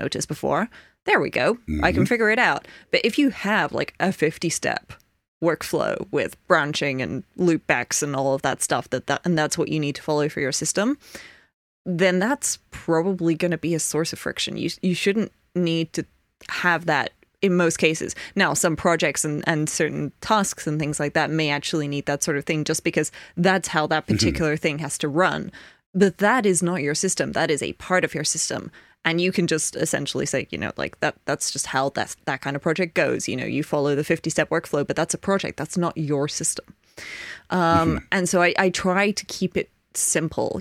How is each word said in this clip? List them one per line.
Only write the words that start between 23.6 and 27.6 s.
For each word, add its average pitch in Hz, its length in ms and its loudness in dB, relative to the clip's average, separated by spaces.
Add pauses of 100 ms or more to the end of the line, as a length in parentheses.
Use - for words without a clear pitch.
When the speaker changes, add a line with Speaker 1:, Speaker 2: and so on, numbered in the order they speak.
Speaker 1:
how 156 180 0
that 156 180 0
Speaker 2:
Mm-hmm. 165 120 2
Speaker 1:
particular 156 420 2
thing 151 220 -2
has 143 180 -6
to 156 100 -2
run. 151 420 0 (440)
But 190 240 4
that 220 260 4
is 185 180 4
not 175 200 0
your 143 120 0
system. 160 380 0
That 160 180 0
is 143 120 0